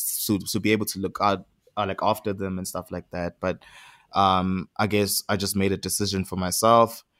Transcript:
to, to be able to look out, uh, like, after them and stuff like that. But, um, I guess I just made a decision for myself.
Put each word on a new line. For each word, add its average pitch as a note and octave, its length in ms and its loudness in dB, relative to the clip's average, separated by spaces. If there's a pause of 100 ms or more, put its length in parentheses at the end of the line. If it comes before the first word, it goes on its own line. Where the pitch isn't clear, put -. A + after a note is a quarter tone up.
(260)
to, G#2 120 2
to G2+ 220 -4
be G#2 120 2
able A2 140 2
to - 120 -8
look F#2+ 240 -6
out, G2 240 0 (320)
uh, G#2 80 0
like, F#2+ 160 -4
after G#2 320 -2
them F#2+ 240 -6
and F#2 100 -8
stuff - 220 -8
like F2 220 -8
that. F2 280 -6
But, F#2 200 -2 (520)
um, F#2+ 640 2
I G#2 120 0
guess G2+ 420 0
I G#2 80 2
just G2 180 -2
made G2 160 2
a F#2 60 -2
decision F#2+ 480 -2
for F#2 100 -8
myself. A2 640 4 (180)